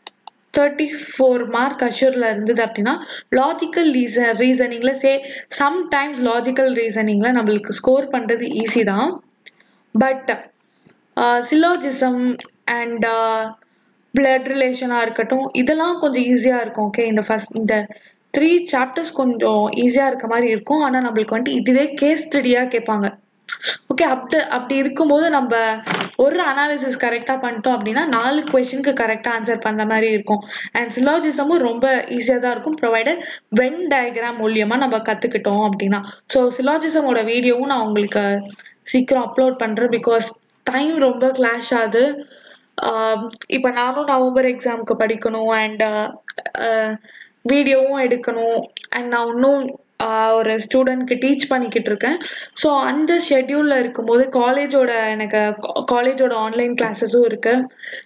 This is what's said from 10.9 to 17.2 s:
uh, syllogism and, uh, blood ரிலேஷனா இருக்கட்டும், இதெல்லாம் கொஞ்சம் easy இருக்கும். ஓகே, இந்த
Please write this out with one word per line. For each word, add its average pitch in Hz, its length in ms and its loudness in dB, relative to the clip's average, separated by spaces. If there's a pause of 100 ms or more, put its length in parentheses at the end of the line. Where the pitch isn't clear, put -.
uh, 240 260 2
syllogism 269 760 2 (600)
and, 233 260 -4 (120)
uh, 226 260 0 (720)
blood 262 360 2
ரிலேஷனா 254 500 -2
இருக்கட்டும், 226 460 -2 (120)
இதெல்லாம் 320 400 0
கொஞ்சம் 254 320 0
easy 247 300 2
இருக்கும். 214 280 -4
ஓகே, 233 180 -2
இந்த 214 180 0